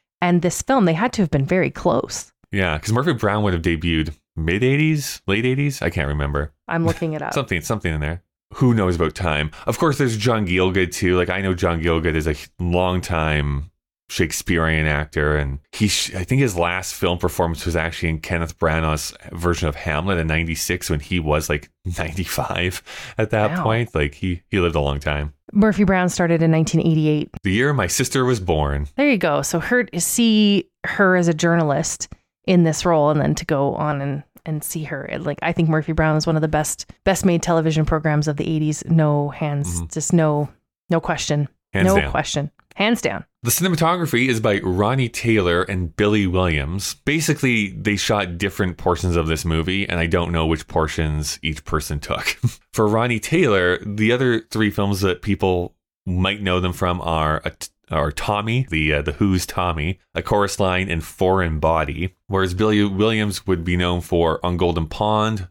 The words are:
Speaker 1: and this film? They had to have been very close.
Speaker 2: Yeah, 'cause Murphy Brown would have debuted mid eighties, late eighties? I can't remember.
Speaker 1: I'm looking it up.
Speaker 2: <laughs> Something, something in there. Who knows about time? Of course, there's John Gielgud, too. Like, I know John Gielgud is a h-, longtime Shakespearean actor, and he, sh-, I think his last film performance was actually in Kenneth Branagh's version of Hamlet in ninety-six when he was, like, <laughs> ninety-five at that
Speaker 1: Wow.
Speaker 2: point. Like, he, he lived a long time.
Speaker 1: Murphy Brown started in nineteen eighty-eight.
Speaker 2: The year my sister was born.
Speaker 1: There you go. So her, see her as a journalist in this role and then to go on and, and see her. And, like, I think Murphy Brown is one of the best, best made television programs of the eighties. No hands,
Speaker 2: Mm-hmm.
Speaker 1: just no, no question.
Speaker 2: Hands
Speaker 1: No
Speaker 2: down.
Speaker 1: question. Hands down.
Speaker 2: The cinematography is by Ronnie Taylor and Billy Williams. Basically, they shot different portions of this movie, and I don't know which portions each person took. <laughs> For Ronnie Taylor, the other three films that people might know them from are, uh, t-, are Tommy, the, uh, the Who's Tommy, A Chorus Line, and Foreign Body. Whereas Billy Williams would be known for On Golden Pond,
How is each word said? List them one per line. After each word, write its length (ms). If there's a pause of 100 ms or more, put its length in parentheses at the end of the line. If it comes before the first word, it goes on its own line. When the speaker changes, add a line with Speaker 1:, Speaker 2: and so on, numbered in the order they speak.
(200)
Speaker 1:
and 220
this 220
film? 220
They 80
had 200
to 80
have 80
been 160
very 240
close. 640 (200)
Speaker 2:
Yeah, 280
'cause 120
Murphy 220
Brown 300
would 100
have 80
debuted 540 (200)
mid 280
eighties, 640
late 180
eighties? 380
I 80
can't 160
remember. 460 (140)
Speaker 1:
I'm 180
looking 280
it 80
up. 120
Speaker 2:
<laughs> 60
Something, 220
something 320
in 80
there. 220 (320)
Who 180
knows 220
about 200
time? 360 (160)
Of 120
course, 180
there's 200
John 300
Gielgud, 460
too. 240
Like, 120
I 120
know 140
John 260
Gielgud 340
is 120
a 40
h-, 180 (100)
longtime 1120 (380)
Shakespearean 760
actor, 520
and 200 (140)
he, 160
sh-, 260
I 100
think 180
his 140
last 380
film 240
performance 480
was 100
actually 340
in 100
Kenneth 400
Branagh's 520 (200)
version 360
of 80
Hamlet 440
in 80
ninety-six 640
when 100
he 200
was, 300
like, 280
<laughs> 200
ninety-five 880 (340)
at 140
that 260
Speaker 1:
Wow. 60
Speaker 2:
point. 320
Like, 200
he, 340
he 100
lived 160
a 60
long 180
time. 340 (180)
Speaker 1:
Murphy 320
Brown 260
started 340
in 80
nineteen 300
eighty-eight. 480 (140)
Speaker 2:
The 80
year 220
my 140
sister 380
was 140
born. 480 (100)
Speaker 1:
There 120
you 80
go. 240
So 180
her, 280 (100)
see 720 (160)
her 300
as 120
a 60
journalist 760 (360)
in 180
this 220
role 240
and 120
then 140
to 100
go 300
on 260
and, 220 (220)
and 180
see 200
her. 200
And, 220
like, 160
I 120
think 160
Murphy 240
Brown 240
is 100
one 80
of 60
the 60
best, 440 (120)
best 220
made 160
television 440
programs 420
of 100
the 100
eighties. 400
No 420
hands, 480
Speaker 2:
Mm-hmm. 140
Speaker 1:
just 220
no, 360 (400)
no 100
question. 480 (240)
Speaker 2:
Hands 160
Speaker 1:
No 120
Speaker 2:
down. 120
Speaker 1:
question. 400 (240)
Hands 260
down. 220 (200)
Speaker 2:
The 80
cinematography 800
is 100
by 220
Ronnie 480
Taylor 540
and 320
Billy 300
Williams. 720 (100)
Basically, 640
they 280
shot 420
different 380
portions 380
of 120
this 180
movie, 420
and 120
I 80
don't 240
know 160
which 200
portions 760
each 220
person 340
took. 240
<laughs> 500
For 140
Ronnie 320
Taylor, 680
the 260
other 280 (100)
three 220
films 300
that 200
people 540 (300)
might 360
know 180
them 140
from 280
are, 440
uh, 140
t-, 80 (240)
are 200
Tommy, 600
the, 220
uh, 100
the 100
Who's 320
Tommy, 540 (160)
A 80
Chorus 360
Line, 300
and 140
Foreign 560
Body. 560 (120)
Whereas 280
Billy 280
Williams 640
would 180
be 140
known 240
for 420
On 140
Golden 300
Pond, 640